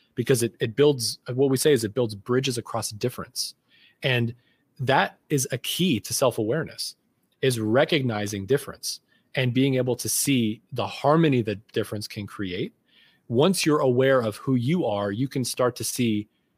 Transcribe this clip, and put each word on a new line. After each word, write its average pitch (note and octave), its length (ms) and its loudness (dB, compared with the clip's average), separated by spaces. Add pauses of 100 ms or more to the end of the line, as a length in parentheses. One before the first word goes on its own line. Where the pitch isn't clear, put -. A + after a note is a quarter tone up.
(160)
because B2 260 2
it, A#2 160 -2
it A#2 160 -4
builds, C#3 460 2 (120)
what C3+ 180 2
we C3+ 60 2
say D3+ 160 4
is A2+ 120 2
it G2+ 100 -4
builds A2+ 220 -2
bridges B2 420 -2
across - 320 -6
difference. - 640 -6 (480)
And A#2+ 320 0 (460)
that C#3+ 380 2 (120)
is C#3 220 0
a C3 60 -2
key D#3+ 420 0
to - 120 -10
self-awareness, B2 840 -2 (440)
is B2 200 0
recognizing A2 880 0
difference - 540 -4 (360)
and B2+ 180 0
being C3 220 2
able B2 180 0
to - 140 -8
see A#2 520 0 (120)
the A2+ 160 -4
harmony C#3+ 540 4
that G#2 260 -6
difference G#2+ 400 -6
can G#2 180 -10
create. G2 480 -8 (540)
Once D#3 380 2
you're D3+ 140 4
aware C3 400 4
of A2 160 -2
who - 180 -2
you C3+ 320 0
are, G2+ 240 -2
you A#2 160 -4
can C3 180 -4
start B2 320 0
to - 60 -8
see A2 460 -2 (300)